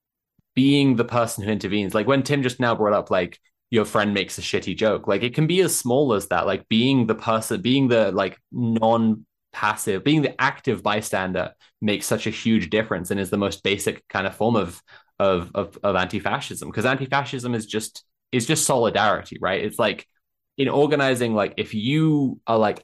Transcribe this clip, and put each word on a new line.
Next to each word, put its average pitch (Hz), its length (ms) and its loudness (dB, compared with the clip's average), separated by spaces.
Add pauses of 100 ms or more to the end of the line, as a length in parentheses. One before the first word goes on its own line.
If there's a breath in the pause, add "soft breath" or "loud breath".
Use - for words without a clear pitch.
(560)
being 139 400 4
the 113 100 2
person 117 380 -2
who 104 80 0
intervenes, 101 420 -2
like, 107 140 0
when 135 160 2
Tim 143 180 0
just 127 180 -2
now 120 140 2
brought 104 200 2
up, 98 180 0
like, 90 280 0 (300)
your 107 160 2
friend 104 280 0
makes 95 240 -2
a 90 40 -10
shitty 95 340 -4
joke, 107 320 0
like, 101 140 0
it 120 120 -2
can 156 140 2
be 180 140 2
as 170 160 0
small 127 360 2
as 98 140 -2
that, 85 200 0
like, 95 200 -4
being 123 380 2
the 110 100 0
person, 110 460 -2
being 131 260 2
the, 110 240 4
like, 95 260 -2 (140)
non-passive, 113 1500 -2
being 147 200 4
the - 180 -4
active 131 400 -2
bystander 95 720 -2 (280 soft breath)
makes 104 260 0
such 110 180 -2
a 110 60 -2
huge 107 400 0
difference 104 400 -2
and 98 80 -2
is 95 100 -4
the 104 80 -2
most 98 260 -2
basic 101 460 -2
kind 95 160 -2
of 95 100 -6
form 113 200 0
of, 95 260 -2 (380 loud breath)
of, 92 340 0
of, 101 300 -6
of 101 120 0
anti-fascism, 98 760 -4
'cause 110 120 -4
anti-fascism 131 720 -2
is 107 140 -4
just, - 360 -8 (280)
is 117 160 0
just 156 180 0
solidarity, 104 720 0
right? 92 240 -2
It's 107 140 -6
like, 107 300 0 (500)
in 139 100 2
organizing, 135 680 2
like, 98 220 0
if - 180 -6
you 143 720 0
are 113 100 2
like, 107 260 0